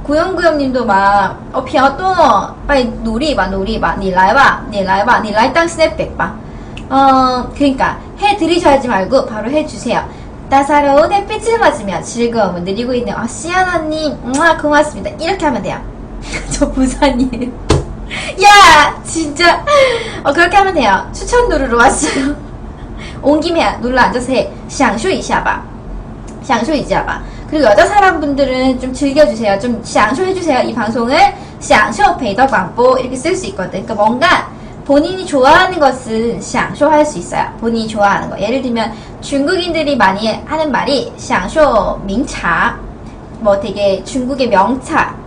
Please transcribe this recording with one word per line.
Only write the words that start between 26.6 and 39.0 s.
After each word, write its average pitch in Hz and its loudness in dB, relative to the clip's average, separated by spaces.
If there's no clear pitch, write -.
그리고 302 2
여자 302 6
사람분들은 285 2
좀 262 -6
즐겨주세요. 254 2
좀 240 -4
享受해주세요. 320 0
이 226 -6
방송을 233 -2
享受陪的广播 240 2
이렇게 262 -4
쓸 311 -2
수 - -4
있거든. - -8
그러니까 220 -6
뭔가 247 2
본인이 349 2
좋아하는 330 4
것은 233 0
享受할 269 2
수 - -6
있어요. - -4
본인이 226 -2
좋아하는 202 0
거. - -10
예를 233 -2
들면 233 -2